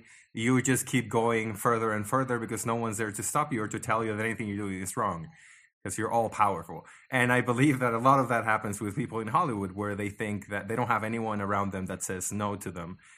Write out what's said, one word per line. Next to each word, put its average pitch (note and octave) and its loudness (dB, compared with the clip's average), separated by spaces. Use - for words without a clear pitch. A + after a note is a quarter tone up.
you B2 4
just C3 2
keep A#2 0
going A2+ 2
further A2+ 2
and G#2 -2
further B2+ 0
because A2 -4
no A#2 0
one's A2+ -2
there A2 -2
to G#2 -6
stop D3+ -2
you A2+ 0
or G#2+ -2
to G#2+ -6
tell A2+ 0
you G#2+ -2
that G#2+ -2
anything A2+ -4
you're G2+ -4
doing G2 -4
is F#2+ -8
wrong. F2 -4
'cause G2 -6
you're A2 -2
all A2+ 2
powerful. F2 0
And B2 4
I B2 6
believe B2+ 4
that B2 2
a A2+ 0
lot C3+ 6
of B2+ 2
that A#2 2
happens A2 0
with G2+ -2
people A2+ -4
in G#2+ -4
Hollywood, G#2+ 0
where G2+ -4
they G2+ -4
think G#2 -6
that G2 -4
they A2+ -4
don't B2 0
have A2 2
anyone A2 -2
around G2+ 0
them F#2+ -4
that F#2 -6
says F#2 -4
no G#2 -2
to G2+ -8
them. F2 -10